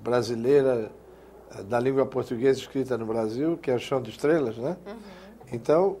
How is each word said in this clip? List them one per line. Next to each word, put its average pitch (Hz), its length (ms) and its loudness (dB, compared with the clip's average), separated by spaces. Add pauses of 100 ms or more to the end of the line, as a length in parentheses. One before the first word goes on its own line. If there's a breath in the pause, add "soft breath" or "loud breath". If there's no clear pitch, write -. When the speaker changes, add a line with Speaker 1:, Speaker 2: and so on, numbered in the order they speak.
Speaker 1:
brasileira, 120 880 2 (640 loud breath)
é, 107 60 -12
da 117 160 0
língua 135 260 2
portuguesa 127 540 2
escrita 127 360 -2
no 113 120 -4
Brasil, 113 500 -2
que - 140 -2
é 123 40 4
o 113 40 0
Chão 135 200 -2
de 107 120 -6
Estrelas, 143 460 0
né? 151 280 -4
Speaker 2:
Uhum. 208 120 -14 (540 loud breath)
Speaker 1:
Então, 160 500 2